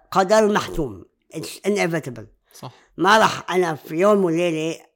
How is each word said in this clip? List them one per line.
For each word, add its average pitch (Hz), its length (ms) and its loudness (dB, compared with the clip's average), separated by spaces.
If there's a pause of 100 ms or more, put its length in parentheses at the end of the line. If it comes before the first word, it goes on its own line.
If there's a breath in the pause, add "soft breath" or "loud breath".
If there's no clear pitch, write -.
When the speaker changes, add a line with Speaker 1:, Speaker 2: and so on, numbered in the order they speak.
(100)
Speaker 1:
قدر 208 420 4
محتوم. 143 520 -4 (320)
It's - 320 -10
inevitable. 165 560 -4 (280)
Speaker 2:
صح. - 200 -16 (240 soft breath)
Speaker 1:
ما 190 220 4
راح 143 320 0
أنا 170 240 0
في 160 200 -12
يوم 202 300 4
وليلة 165 540 -2 (180)